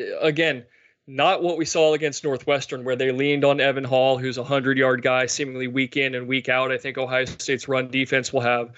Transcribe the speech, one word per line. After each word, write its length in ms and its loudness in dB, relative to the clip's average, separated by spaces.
again, 440 0
not 360 2
what 160 0
we 60 0
saw 300 4
against 300 -4
Northwestern, 600 -2
where 100 0
they 160 0
leaned 340 2
on 160 4
Evan 240 2
Hall, 320 4
who's 220 -4
a 60 -6
hundred-yard 580 2
guy 240 2
seemingly 400 -6
week 300 -2
in 180 -2
and 140 -6
week 200 -2
out. 220 0
I 80 -2
think 180 -8
Ohio 280 -2
State's 440 -6
run 200 -2
defense 440 -2
will 100 0
have 360 0